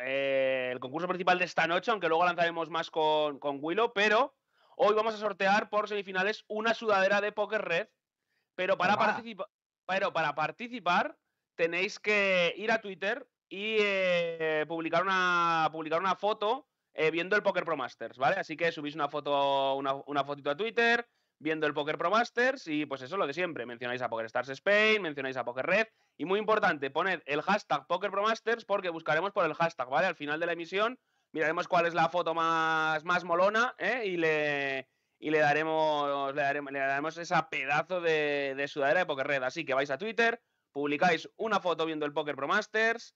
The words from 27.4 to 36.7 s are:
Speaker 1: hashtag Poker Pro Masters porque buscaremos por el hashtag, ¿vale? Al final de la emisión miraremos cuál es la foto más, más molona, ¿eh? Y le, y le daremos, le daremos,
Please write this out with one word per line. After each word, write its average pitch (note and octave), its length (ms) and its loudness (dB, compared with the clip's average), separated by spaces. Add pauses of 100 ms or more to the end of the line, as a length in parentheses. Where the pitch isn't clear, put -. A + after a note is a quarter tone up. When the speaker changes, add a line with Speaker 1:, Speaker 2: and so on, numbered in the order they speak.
Speaker 1:
hashtag F3 440 -2
Poker F#3 240 -2
Pro G3 140 0
Masters A3+ 400 -2
porque G3 260 -2
buscaremos E3 400 -2
por G3 160 0
el D#3 80 -2
hashtag, E3 340 -2
¿vale? D#3 200 2
Al E3+ 80 -4
final D3 240 -6
de E3+ 60 -2
la E3+ 80 0
emisión F#3+ 440 -4 (340)
miraremos D#3+ 360 -2
cuál E3+ 180 4
es E3 80 -2
la E3 140 4
foto E3+ 260 -2
más, D#3+ 720 0
más F3 180 0
molona, G3+ 560 2
¿eh? A3+ 280 -2
Y F#3 100 -2
le, D3 720 0 (320)
y D3+ 100 -4
le D#3 80 4
daremos, D3 960 2
le D3 80 0
daremos, C#3 300 -2